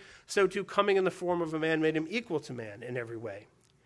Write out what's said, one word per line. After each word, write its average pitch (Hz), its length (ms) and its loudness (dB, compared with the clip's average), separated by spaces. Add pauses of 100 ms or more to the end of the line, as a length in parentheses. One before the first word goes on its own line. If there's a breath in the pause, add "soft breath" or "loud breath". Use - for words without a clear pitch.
(260 loud breath)
so 202 200 4
too 190 180 0
coming 202 320 4
in 190 80 4
the 180 60 4
form 175 300 -2
of 160 140 -2
a 160 40 0
man 160 220 2
made 156 160 4
him 160 140 -2
equal 196 300 -4
to - 120 -12
man 113 300 -10
in 123 160 -6
every 117 180 -8
way." 107 300 -10 (400 soft breath)